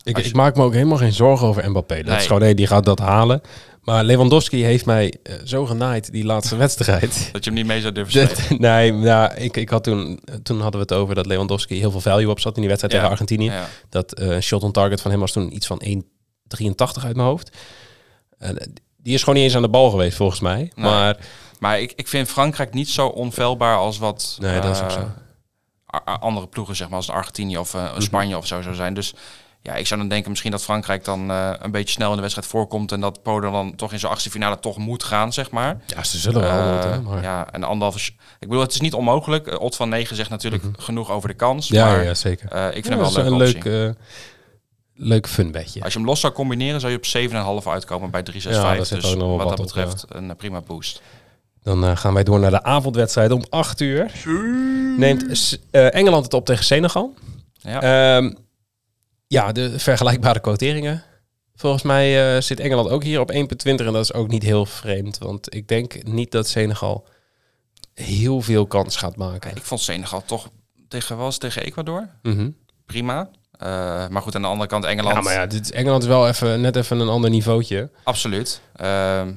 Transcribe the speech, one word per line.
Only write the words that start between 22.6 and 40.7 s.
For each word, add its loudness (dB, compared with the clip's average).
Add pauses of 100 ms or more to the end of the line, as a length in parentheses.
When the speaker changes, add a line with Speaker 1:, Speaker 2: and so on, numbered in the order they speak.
Speaker 2:
niet -4
zo 0
onfeilbaar 0
als 0
wat, -6
Speaker 1:
Nee, 0
dat 0
is -2
ook -4
Speaker 2:
eh, -2
Speaker 1:
zo. -6 (920)
Speaker 2:
a-, -4
a-, -4
andere -4
ploegen, -8
zeg -8
maar, -8
als -6
een -8
Argentinië -6
of, -8
eh, -4
een -6
Speaker 1:
Mhm. -8
Speaker 2:
Spanje -2
of -8
zo -6
zou -8
zijn. -6
Dus -8 (480)
ja, -12
ik -6
zou -4
dan -4
denken -2
misschien -6
dat -4
Frankrijk -4
dan, -4
eh, -2
een -8
beetje -4
snel -2
in 0
de -4
wedstrijd -6
voorkomt -4
en -4
dat -6
Polen -2
dan -4
toch -8
in -8
zo'n -4
achtste -6
finale -2
toch -8
moet -6
gaan, 0
zeg -6
maar. -4
Speaker 1:
Ja, -10
ze -4
zullen 0
wel 2
Speaker 2:
Eh, 0
Speaker 1:
moeten, -2
maar -4
Speaker 2:
ja, -6
en -8
anderhalve -2
sh-, -4 (300)
ik -14
bedoel, 0
het 0
is -2
niet 0
onmogelijk. 0
Eh, -6
Ott -4
van -4
negen -4
zegt -6
natuurlijk -4
Speaker 1:
Mhm. -6